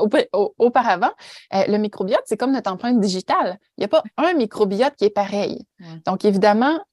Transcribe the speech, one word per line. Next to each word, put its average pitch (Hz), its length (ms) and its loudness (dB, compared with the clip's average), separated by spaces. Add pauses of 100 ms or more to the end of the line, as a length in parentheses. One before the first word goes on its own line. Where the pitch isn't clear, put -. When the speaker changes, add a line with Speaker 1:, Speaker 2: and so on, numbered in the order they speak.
Speaker 1:
aupa-, 214 300 2
au-, 202 240 0
auparavant. 233 540 2 (420)
Euh, 190 160 2
le 208 80 0
microbiote, 214 480 -2
c'est 220 100 -4
comme 247 160 -2
notre 233 180 -2
empreinte 240 300 0
digitale. 196 580 -2 (200)
Il - 40 -8
n'y 196 40 0
a - 20 -6
pas - 160 2 (140)
un 339 160 0
microbiote 226 640 0
qui 202 80 0
est 208 40 4
pareil. 202 540 -4 (160)
Speaker 2:
Ouais. 175 60 -20 (200)
Speaker 1:
Donc, 190 200 -2
évidemment, 214 560 2 (120)